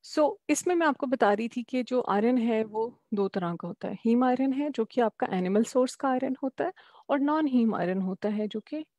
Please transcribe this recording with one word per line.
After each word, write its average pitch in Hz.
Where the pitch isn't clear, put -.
So, 302
इसमें 359
मैं 339
आपको 277
बता 240
रही 226
थी 247
कि 254
जो 247
आयरन 226
है, 226
वो 220
दो 202
तरह 175
का 175
होता -
है। 202
हीम 233
आयरन 254
है, 285
जो 226
कि -
आपका -
एनिमल 190
सोर्स 254
का -
आयरन 262
होता -
है, 370
और 277
नॉन 302
हीम 233
आयरन 185
होता 190
है, 214
जो 214
कि -